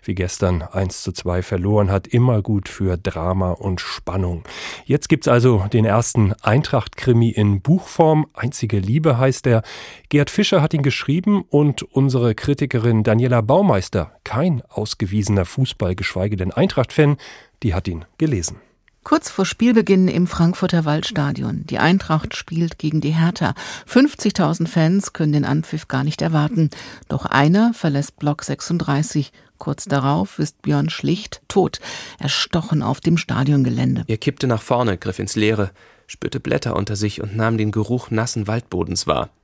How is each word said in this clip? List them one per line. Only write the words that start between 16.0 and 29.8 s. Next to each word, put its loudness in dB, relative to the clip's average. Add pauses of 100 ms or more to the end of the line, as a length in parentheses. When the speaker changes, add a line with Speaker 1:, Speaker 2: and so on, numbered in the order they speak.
Speaker 1:
denn -4
Eintracht-Fan, 2 (480)
die 2
hat -4
ihn -8 (140)
gelesen. -2 (460)
Speaker 2:
Kurz 0
vor -2
Spielbeginn 4
im 0
Frankfurter 0
Waldstadion. -2
Die -4
Eintracht 0
spielt -4
gegen -2
die -2
Hertha. 0 (300)
Fünfzigtausend 2
Fans 2
können 0
den 2
Anpfiff -4
gar -2
nicht -4
erwarten. 0 (380)
Doch -4
einer 4
verlässt -2
Block -2
sechsunddreißig. -2 (260)
Kurz -8